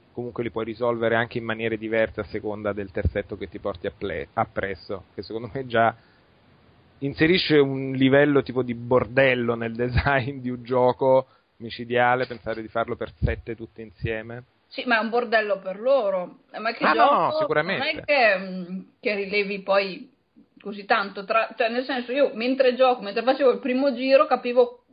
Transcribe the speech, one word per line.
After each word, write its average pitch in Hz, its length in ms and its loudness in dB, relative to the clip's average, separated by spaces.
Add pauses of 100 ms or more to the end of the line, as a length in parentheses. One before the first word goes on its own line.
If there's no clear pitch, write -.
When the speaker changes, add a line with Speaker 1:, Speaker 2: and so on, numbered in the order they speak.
(140)
Speaker 1:
comunque 123 300 -8
li 117 80 -6
puoi 113 120 -6
risolvere 113 520 -2
anche 117 240 -2
in 113 40 -6
maniere 113 340 -4
diverse 110 440 -2
a 104 40 -6
seconda 104 460 -6
del 98 200 -8
terzetto 104 440 -4
che 98 140 -10
ti - 100 -14
porti 101 280 -8
apple-, 82 460 -8
appresso, 98 800 -6
che - 100 -10
secondo 113 300 -10
me 135 120 -8
già 113 280 2 (1040)
inserisce 156 580 2
un 135 360 2
livello 135 500 6
tipo 123 200 -2
di 123 100 -4
bordello 120 840 2
nel 117 180 -6
design 123 640 0
di 123 100 -6
un 123 140 -8
gioco 127 640 2 (300)
micidiale, 120 680 0
pensare 113 360 -8
di 110 80 -10
farlo 117 260 -4
per - 160 -10 (100)
sette 117 340 -4
tutte 113 260 -16
insieme. 113 640 -8 (240)
Speaker 2:
Sì, - 180 -12
ma 240 120 2
è 214 40 2
un 226 80 -4
bordello 214 500 0
per 190 200 -10
loro. 208 600 0 (200)
Ma 220 120 -2
che 233 120 -4
Speaker 1:
Ah, - 100 4
no, 226 120 6 (240)
Speaker 2:
gioco 123 100 -2
Speaker 1:
sicuramente. 170 460 0
Speaker 2:
non 311 140 -4
è - 60 -12
che, 240 320 4
mm, 185 420 -8 (200)
che 208 160 -2
rilevi 202 460 -2
poi 196 500 -2 (480)
così 202 260 -12
tanto, 202 400 -2
tra-, 220 320 -2
cioè, 226 120 0
nel 240 140 -4
senso, 247 280 -6
io 262 220 2
mentre 254 420 2
gioco, 247 260 4
mentre 202 200 -4
facevo 262 300 4
il 202 80 -2
primo 254 340 0
giro, 262 320 4
capivo, 247 680 0